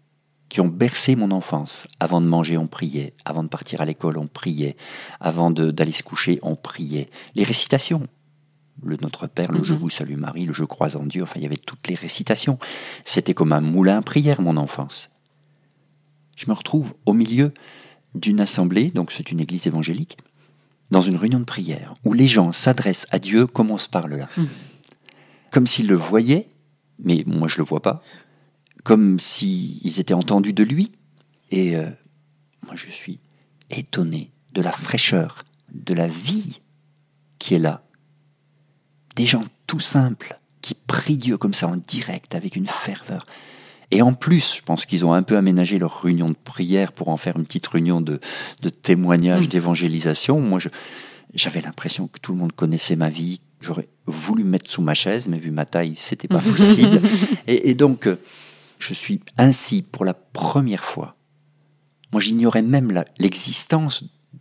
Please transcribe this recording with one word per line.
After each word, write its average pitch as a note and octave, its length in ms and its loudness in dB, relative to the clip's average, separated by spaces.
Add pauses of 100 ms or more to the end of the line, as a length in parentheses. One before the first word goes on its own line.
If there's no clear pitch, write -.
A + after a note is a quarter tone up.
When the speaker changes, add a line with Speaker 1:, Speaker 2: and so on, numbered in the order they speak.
(500)
Speaker 1:
qui - 100 0
ont F2+ 80 4
bercé A#2+ 480 2
mon G#2 140 0
enfance. D#2+ 560 -6 (120)
Avant E2+ 220 2
de E2+ 60 2
manger, E2 320 2
on D#2+ 80 -2
priait. D2 480 -8 (100)
Avant D#2+ 180 -6
de D#2+ 60 -8
partir - 320 -10
à D2+ 60 -2
l'école, D#2+ 320 -4
on D2+ 80 -8
priait. D2 500 -6 (420)
Avant E2+ 320 0
de, D#2+ 200 0
d'aller D#2 220 0
se - 100 -6
coucher, - 400 -4
on D#2+ 140 -6
priait. D2 500 -8 (280)
Les G2+ 100 0
récitations. C#3 600 0 (760)
Le - 180 -6
Notre - 260 -10
Père, F2+ 260 -6
le - 60 0
Speaker 2:
Mhm. D#3+ 60 0
Speaker 1:
Je E3 100 0
vous E2+ 160 -4
salue C#2+ 260 -8
Marie, D2+ 300 -8
le D#2 60 -4
Je D#2+ 120 -6
crois D2+ 320 -6
en D2 100 -8
Dieu, F2+ 160 -6
enfin, E2+ 140 -10
il - 60 -8
y D2+ 40 -6
avait D2+ 100 -6
toutes - 320 -16
les F2+ 60 -6
récitations. - 640 -2 (460)
C'était - 300 0
comme D2+ 180 2
un D2 80 4
moulin F#2 380 4
à G#2+ 40 0
prière, C#3+ 380 2
mon E2 160 2
enfance. C#2+ 540 -6 (1300)
Je - 120 -16
me A2 60 0
retrouve - 400 -2 (120)
au G#2 60 6
milieu A#2 400 2 (640)
d'une G#2 260 2
assemblée, G2+ 500 2
donc F2 220 -2
c'est - 180 -10
une E2 100 -2
église E2+ 260 -4
évangélique, E2 500 -2 (720)
dans F#2 120 6
une F#2 140 0
réunion A2+ 240 0
de A#2+ 40 -4
prière, E2 500 -8 (100)
où G#2 80 2
les B2+ 160 6
gens F#2+ 240 4
s'adressent - 580 0
à F#2+ 80 0
Dieu G#2 280 2
comme A2 240 0
on G#2 80 -4
se - 100 -8
parle E2 260 -4
là. C#2 220 -8
Speaker 2:
Mhm. E3 120 0 (1040)
Speaker 1:
Comme B2+ 160 4
s'ils A#2 220 2
le G2 60 6
voyaient, A2+ 540 2 (500)
mais E2+ 280 0
moi E2 220 0
je - 100 -4
le D#2+ 60 0
vois D#2 180 -4
pas, D3+ 200 -2 (840)
comme G2+ 360 6
s'ils F#2 800 -2
étaient F#2 140 -2
entendus G2 400 2
de G#2 100 4
lui. D#3 280 0 (580)
Et, F2+ 260 0
euh, D#2+ 120 -4 (760)
moi - 80 -18
je - 160 -16
suis - 300 -14 (500)
étonné D#2+ 600 -6 (220)
de F#2+ 100 -4
la E2+ 100 -4
fraîcheur, - 720 -2 (280)
de - 220 -6
la E2+ 140 0
vie C#3+ 520 -6 (800)
qui - 160 -2
est E2+ 40 4
là. D#2+ 260 -2 (1300)
Des A#2+ 100 2
gens A2+ 180 2 (220)
tout E3 140 -4
simples - 580 0 (240)
qui - 120 -10
prient - 440 -2
Dieu B2 180 0
comme G2+ 180 -2
ça - 140 0
en F2 80 -4
direct, - 580 -8
avec F2 220 -8
une F#2+ 100 -4
ferveur. - 600 -8 (640)
Et G2 100 6
en B2 140 6
plus, D#3 420 2
je - 60 -12
pense - 240 -4
qu'ils F2 180 0
ont E2 80 4
un F2+ 100 4
peu G#2+ 140 2
aménagé F#2+ 420 2
leur E2+ 240 -4
réunion E2+ 280 2
de D#2 60 -4
prière F#2+ 560 -2
pour E2+ 180 -6
en D#2 80 -2
faire F2 180 -6
une E2 80 -2
petite - 220 -8
réunion E2+ 340 0
de, D2+ 200 -4 (420)
de F2 80 -4
témoignage, F2+ 760 2
Speaker 2:
Mm. - 20 -10
Speaker 1:
d'évangélisation. E2 880 0
Moi, G2 200 0
je, E2+ 100 -8 (640)
j'avais E2+ 260 -4
l'impression D#2+ 480 -8
que - 100 -20
tout - 140 -10
le F2+ 60 -4
monde E2+ 140 -2
connaissait E2 440 0
ma D#2 140 0
vie. E2+ 300 -8 (200)
J'aurais - 280 -8 (180)
voulu G#3 380 -2
me F#2+ 60 2
mettre F#2 200 -2
sous - 100 -4
ma D#2 140 2
chaise, A2 340 -2
mais E2 100 -4
vu D#2+ 120 -8
ma D2+ 160 -2
taille, E2+ 280 -2
c'était - 340 -6
pas F3+ 100 2
Speaker 2:
<laughs> G3 180 2
Speaker 1:
possible. G3+ 460 10 (440)
Et, A#2+ 220 2
et B2 60 4
donc, C3+ 320 4
euh, F#2 120 2 (600)
je - 160 -8
suis - 260 -6 (160)
ainsi A#2+ 460 6
pour - 240 -4
la F#2 80 0
première - 720 -2
fois. - 300 -8 (960)
Moi, G#2 100 0
j'ignorais A2+ 400 2
même B2 300 2
la, F2 120 0 (140)
l'existence - 840 0 (360)